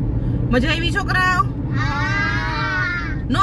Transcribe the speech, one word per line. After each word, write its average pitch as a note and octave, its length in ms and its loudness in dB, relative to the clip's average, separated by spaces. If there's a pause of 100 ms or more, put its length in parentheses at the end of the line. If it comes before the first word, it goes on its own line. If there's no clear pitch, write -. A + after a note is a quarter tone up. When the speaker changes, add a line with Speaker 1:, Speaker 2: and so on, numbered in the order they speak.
(500)
Speaker 1:
મજા B3+ 180 2
આવી D#4+ 220 0
છોકરાઓ? F#4 540 2
Speaker 2:
હા. - 1900 -2
Speaker 1:
નો - 120 4